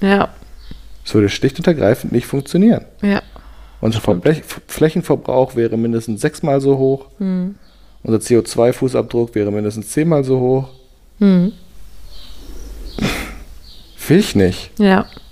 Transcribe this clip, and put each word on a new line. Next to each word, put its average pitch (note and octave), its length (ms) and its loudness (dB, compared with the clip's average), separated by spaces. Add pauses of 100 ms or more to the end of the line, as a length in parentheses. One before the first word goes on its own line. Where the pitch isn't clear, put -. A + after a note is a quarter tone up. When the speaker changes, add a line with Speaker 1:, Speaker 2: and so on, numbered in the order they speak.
Speaker 1:
Ja. G3 280 2 (760)
Speaker 2:
Es - 80 -12
würde G2+ 160 4
schlicht - 280 -2
und E3+ 100 0
ergreifend C3 440 2
nicht A#2+ 160 0
funktionieren. F3 560 2 (180)
Speaker 1:
Ja. G3+ 200 0 (580)
Speaker 2:
Unser A2 220 -2
Speaker 1:
Stimmt. - 240 0
Speaker 2:
Verblech-, D3+ 160 4
F-, - 260 -16
Flächenverbrauch C3 880 0
wäre A#2 220 0
mindestens A2+ 420 -2
sechsmal D3+ 400 0
so C#3 180 2
hoch. C3+ 280 0 (140)
Speaker 1:
Mhm. F#3 360 -4 (480)
Speaker 2:
Unser A2 160 2
C A#2+ 180 2
O A2 40 4
zwei A#2+ 320 2
Fußabdruck A#2 640 -2
wäre G#2 160 0
mindestens G#2 380 -4
zehnmal D3+ 360 0
so C3 160 2
hoch. C3 260 0 (520)
Speaker 1:
Mhm. F#3+ 340 4 (2500)
Speaker 2:
Will D#3+ 120 6
ich - 160 0
nicht. F#2 440 2
Speaker 1:
Ja. - 260 4 (260)